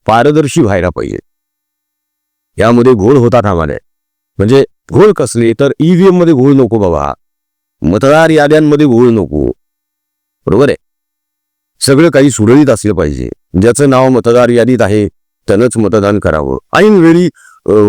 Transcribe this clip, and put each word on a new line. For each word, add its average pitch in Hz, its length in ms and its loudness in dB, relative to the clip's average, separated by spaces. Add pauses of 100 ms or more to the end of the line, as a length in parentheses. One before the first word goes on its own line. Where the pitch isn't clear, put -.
पारदर्शी 143 540 0
व्हायला 95 280 -2
पाहिजे. 58 300 -10 (1400)
यामध्ये 120 340 2
घोळ 113 240 2
होता 120 240 2
कामा 92 240 -4
नये. 69 140 -8 (600)
म्हणजे 123 260 2 (280)
घोळ 208 200 2
कसले, 117 400 -2
तर 143 280 -2
ईव्हीएम 180 340 2
मध्ये 170 180 2
घोळ 135 200 2
नको 117 260 0
बाबा. 73 360 -4 (680)
मतदार 139 480 2
याद्यांमध्ये 151 560 2
घोळ 123 240 2
नको. 73 360 -2 (1000)
बरोबर 131 220 0
आहे? - 80 -4 (1040)
सगळं 147 300 2
काही 143 200 2
सुरळीत 123 400 2
असलं 104 240 -2
पाहिजे. 71 360 -6 (300)
ज्याचं 135 300 2
नाव 131 180 2
मतदार 120 400 0
यादीत 120 320 0
आहे, 104 280 -2 (400)
त्यानंच 113 280 0
मतदान 104 420 0
करावं. 76 400 -4 (140)
ऐनवेळी, 175 540 2 (400)
अ, - 40 -4 (180)